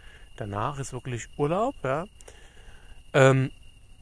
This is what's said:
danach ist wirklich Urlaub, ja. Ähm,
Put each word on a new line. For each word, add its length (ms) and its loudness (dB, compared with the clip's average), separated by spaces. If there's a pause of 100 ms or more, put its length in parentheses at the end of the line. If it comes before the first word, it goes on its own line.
(380)
danach 400 -4
ist 160 -8
wirklich 420 -8
Urlaub, 480 0
ja. 220 -2 (1080)
Ähm, 380 8 (500)